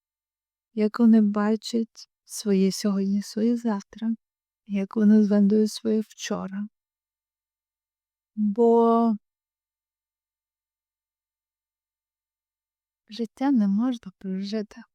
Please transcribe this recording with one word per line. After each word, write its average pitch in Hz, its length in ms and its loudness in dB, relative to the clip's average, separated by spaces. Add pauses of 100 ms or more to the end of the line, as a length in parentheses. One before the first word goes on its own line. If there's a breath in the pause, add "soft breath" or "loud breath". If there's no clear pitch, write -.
(720)
як 214 260 -2
вони 226 220 6
бачать 214 880 -4 (160)
своє 190 460 0
сьогодні, 196 500 -2
своє 233 360 -2
завтра, 220 520 -6 (580)
як 196 280 -6
вони 214 280 6
згадують 208 480 2
своє 220 300 -2
вчора. 202 680 -10 (1700)
Бо 233 800 2 (4000)
життя 233 420 -6
не 214 160 2
можна 226 500 -2
прожити. 202 640 -10 (140)